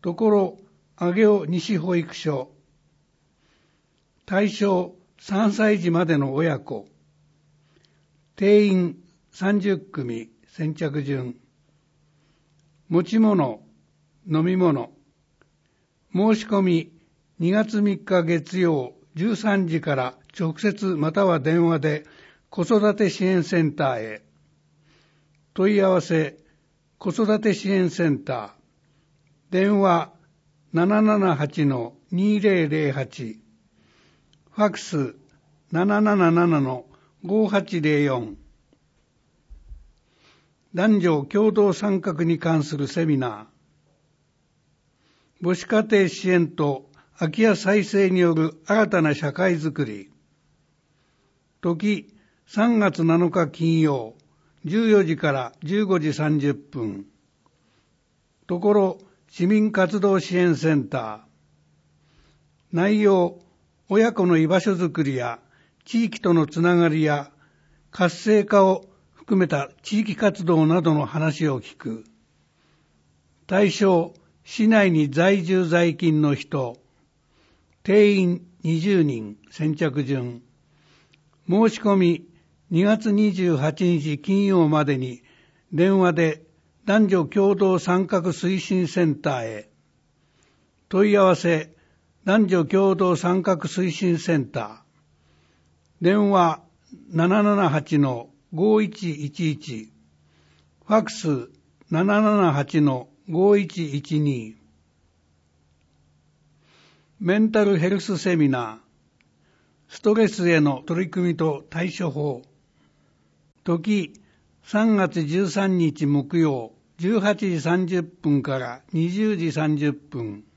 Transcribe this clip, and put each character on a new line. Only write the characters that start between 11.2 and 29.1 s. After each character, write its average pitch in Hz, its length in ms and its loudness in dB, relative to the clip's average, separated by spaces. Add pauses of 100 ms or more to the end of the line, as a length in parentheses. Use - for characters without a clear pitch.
持 170 140 0
ち 220 140 -2
物、 175 440 0 (680)
飲 156 140 0
み 185 120 0
物。 147 360 0 (1200)
申 214 240 2
し 214 100 -10
込 202 140 0
み、 175 320 0 (460)
二 175 140 0
月 214 280 -2
三 202 180 0
日 185 240 0
月 170 380 -2
曜、 151 340 0 (200)
十 202 200 -2
三 202 320 0
時 160 140 -2
か 147 160 -4
ら 127 220 -6 (200)
直 160 200 -4
接 202 280 -2
ま 160 240 -2
た 202 140 0
は 170 160 2
電 165 260 2
話 165 140 0
で 151 260 -4 (440)
子 180 120 -6
育 208 320 2
て 208 160 0
支 - 140 -4
援 185 180 2
セ 170 200 0
ン 151 100 0
タ 131 220 -2
ー 110 80 -8
へ。 107 200 -12 (1300)
問 202 200 2
い 202 60 2
合 190 100 2
わ 180 100 2
せ、 156 360 -2 (640)
子 - 120 -6
育 214 300 0
て 214 140 0
支 - 160 -6
援 185 200 2
セ 165 180 -2
ン 135 140 -2
タ 131 120 -8
ー。 107 160 -10 (1000)